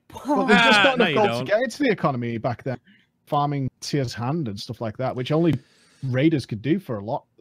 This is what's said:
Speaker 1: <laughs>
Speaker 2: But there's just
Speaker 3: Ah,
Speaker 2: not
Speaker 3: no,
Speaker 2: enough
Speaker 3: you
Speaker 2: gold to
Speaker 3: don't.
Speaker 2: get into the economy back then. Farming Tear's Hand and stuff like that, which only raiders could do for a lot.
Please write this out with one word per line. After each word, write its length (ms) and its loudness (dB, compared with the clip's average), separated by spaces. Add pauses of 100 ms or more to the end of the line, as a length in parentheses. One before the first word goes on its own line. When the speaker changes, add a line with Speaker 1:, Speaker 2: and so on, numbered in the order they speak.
Speaker 1:
<laughs> 240 -16
Speaker 2:
But 200 0
there's 160 6
just 180 6
Speaker 3:
Ah, 40 6
Speaker 2:
not 140 4
Speaker 3:
no, 60 6
Speaker 2:
enough 60 2
Speaker 3:
you 40 0
Speaker 2:
gold 140 4
to 60 0
Speaker 3:
don't. 100 -2
Speaker 2:
get 180 0
into 200 -4
the 80 4
economy 480 -2
back 260 -6
then. 140 -6 (480)
Farming 440 -2 (120)
Tear's 320 -4
Hand 340 -4
and 100 -8
stuff 220 -12
like 160 -6
that, 180 -4
which 160 -6
only 220 2 (560)
raiders 380 0
could 160 -8
do 180 0
for 160 -8
a 80 -10
lot. 200 -8 (160)